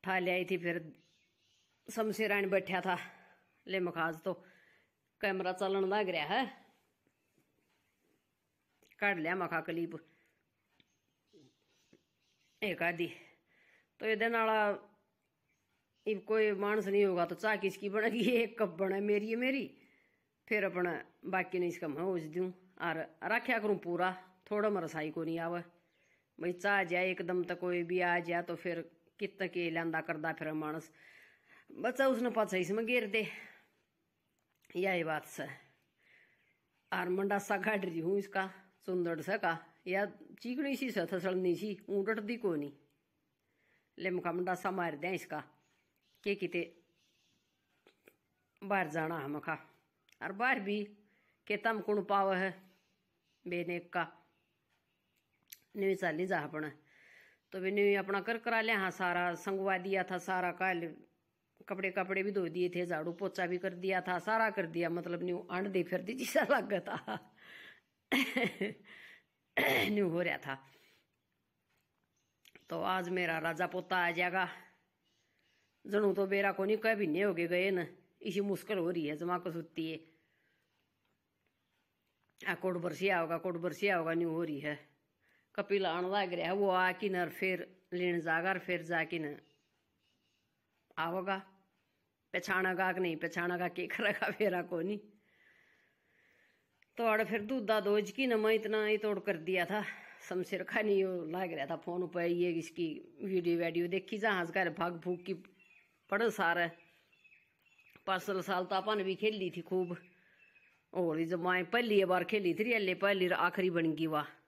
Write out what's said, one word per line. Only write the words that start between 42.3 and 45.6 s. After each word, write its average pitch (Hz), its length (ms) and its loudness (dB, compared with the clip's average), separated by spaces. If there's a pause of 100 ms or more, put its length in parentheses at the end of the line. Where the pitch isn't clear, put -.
को 185 200 0
नहीं, 143 160 -4 (1300)
ले 185 120 -2
मखा 175 220 -2
मंडा 180 240 -2
सा 190 160 -2
मार 170 240 -2
दें 170 160 -4
इसका 156 300 -6 (840)